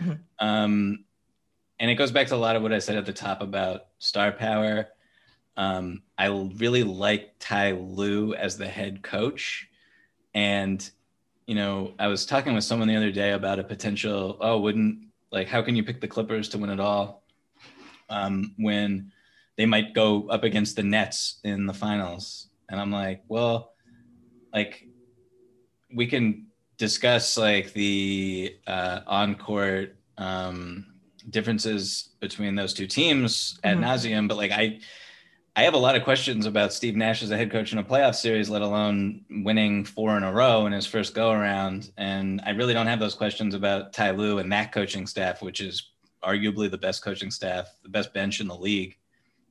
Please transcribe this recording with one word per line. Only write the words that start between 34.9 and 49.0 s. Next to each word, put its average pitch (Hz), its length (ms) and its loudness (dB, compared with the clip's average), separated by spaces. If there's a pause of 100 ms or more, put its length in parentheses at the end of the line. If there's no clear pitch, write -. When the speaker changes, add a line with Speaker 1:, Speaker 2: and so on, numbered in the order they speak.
Speaker 2:
I 110 60 6
have 156 120 6
a 147 40 4
lot 127 180 6
of 123 80 2
questions 127 400 2
about 104 300 2
Steve 113 220 -2
Nash 110 260 0
as 104 80 -4
a 107 60 0
head 110 140 0
coach 107 220 -2
in 110 60 -2
a 101 40 0
playoff 127 320 4
series, 107 360 0
let 107 100 -2
alone 104 720 0
winning 104 540 2
four 107 340 0
in 98 40 0
a 95 80 0
row 113 360 6
in 101 60 0
his 101 140 -2
first 107 280 -2
go-around. 101 800 0
And 98 480 -4
I 104 60 -2
really 117 240 0
don't 113 120 2
have 113 140 0
those 104 140 -2
questions 104 400 -2
about 98 400 -2
Ty 104 160 2
Lue 104 280 0
and 95 140 -2
that 107 180 0
coaching 98 360 -4
staff, 92 340 -2
which 95 220 -8
is - 300 -10 (300)
arguably 101 480 0
the 95 60 -4
best 92 260 -4
coaching 95 280 -6
staff, 92 520 -6
the - 60 -20
best 104 240 -4
bench 98 280 -2
in 104 80 -6
the 87 60 -10
league 92 440 -2 (520)